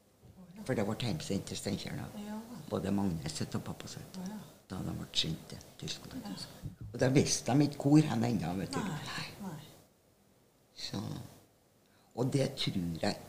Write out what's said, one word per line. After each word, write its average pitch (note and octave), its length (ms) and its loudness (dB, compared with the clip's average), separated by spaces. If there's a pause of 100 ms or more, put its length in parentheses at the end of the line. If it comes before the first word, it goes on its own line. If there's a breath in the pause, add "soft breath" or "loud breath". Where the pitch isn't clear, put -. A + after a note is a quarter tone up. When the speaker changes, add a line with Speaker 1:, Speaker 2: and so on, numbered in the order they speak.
(380)
Speaker 1:
Åh, - 60 -20 (140)
ja. - 60 -12
Speaker 2:
For B2+ 120 0
det G#2 100 2
ble G#2+ 100 0 (120)
hengt F#2 240 -2
inn G2 120 2
til - 140 -6
Steinkjer - 400 -2
da. - 100 -6 (120)
Speaker 1:
Ja. G#3 200 -8 (300)
Speaker 2:
Både G2+ 220 0
Magne G2 380 2
sitt - 260 -4
og G#2+ 80 -4
pappa - 240 -10
sitt. - 300 -12
Speaker 1:
Åh, F#3 120 -6
ja. G#3+ 80 -8 (320)
Speaker 2:
Da - 120 -6
de - 120 -2
ble - 200 -6
sendt - 360 0
til - 80 -12 (200)
Tyskland. - 480 -8
Speaker 1:
Ja. - 440 -10 (240)
Speaker 2:
Og A#2+ 60 -2
da C3 100 8
visste D3+ 440 6
de D3 140 8
ikke - 220 2
hvor D3+ 120 12
hen A2+ 220 4
ennå, F#2 340 2
vet - 140 -2
du. - 80 -2
Speaker 1:
Nei. G3 100 0
Speaker 2:
Nei. - 380 -6 (140)
Speaker 1:
Nei. F3+ 240 -8 (1120)
Speaker 2:
Så, - 260 -6 (1120 soft breath)
og B2+ 160 2
det C3+ 240 4
tror E2+ 460 0
jeg G#2 160 0 (120)